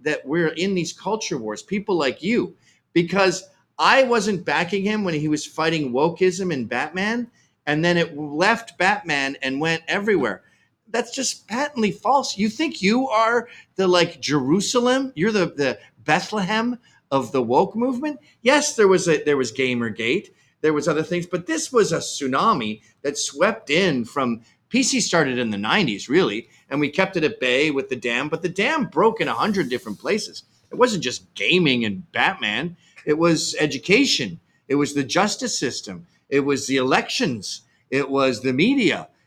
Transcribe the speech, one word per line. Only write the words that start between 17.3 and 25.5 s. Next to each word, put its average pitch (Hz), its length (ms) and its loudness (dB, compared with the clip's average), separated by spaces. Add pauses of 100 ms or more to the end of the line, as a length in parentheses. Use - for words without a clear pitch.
the 131 120 0
woke 143 340 2
movement? 262 420 -2 (240)
Yes, 285 320 2
there 208 140 6
was 185 200 4
a, 151 140 2
there 147 140 2
was 131 160 -2
Gamergate. 120 800 -2 (320)
There 156 100 2
was 147 160 0
other 156 160 0
things, 175 220 -4
but 175 200 -6
this 311 260 -4
was 196 200 4
a 156 60 -2
tsunami 135 840 -2 (200)
that 139 140 -4
swept 185 540 -2
in 151 340 2
from, 117 380 -4 (260)
P 254 140 0
C 247 180 0
started 143 380 2
in 120 120 -2